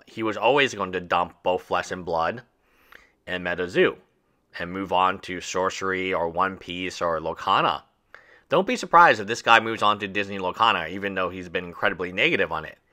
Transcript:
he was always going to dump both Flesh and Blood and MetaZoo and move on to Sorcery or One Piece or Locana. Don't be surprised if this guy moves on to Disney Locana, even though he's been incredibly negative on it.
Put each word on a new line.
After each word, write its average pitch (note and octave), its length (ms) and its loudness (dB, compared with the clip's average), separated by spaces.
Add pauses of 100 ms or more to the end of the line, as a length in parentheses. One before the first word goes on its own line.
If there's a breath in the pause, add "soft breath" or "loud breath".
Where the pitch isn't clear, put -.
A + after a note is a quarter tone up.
he - 160 -10
was G#2+ 140 -2
always B2 380 2
going F#2+ 180 -4
to F#2 80 -2
dump F2 420 -2
both F2+ 200 0
Flesh F2+ 280 -4
and F#2 140 -8
Blood E2+ 380 -2 (840 soft breath)
and F2+ 180 -6
MetaZoo F2+ 520 0 (640)
and F2 120 -8
move F#2 220 -4
on F#2 280 2
to F2+ 200 -10
Sorcery F#2 720 -4
or E2+ 160 -2
One F2+ 300 -2
Piece F2+ 420 -8
or E2+ 180 0
Locana. F#2+ 640 0 (680 loud breath)
Don't F3+ 160 2
be B3+ 100 -2
surprised E3+ 440 6
if G2+ 60 -6
this A2+ 160 -4
guy A#2 160 8
moves A2+ 240 0
on G#2 180 4
to G2+ 80 -4
Disney G2 300 -4
Locana, F#2 520 2
even G2 240 -6
though F#2 160 0
he's F#2 180 -10
been F2+ 160 -4
incredibly F2+ 480 -4
negative G2+ 400 0
on D#2 140 -6
it. - 120 -18 (140)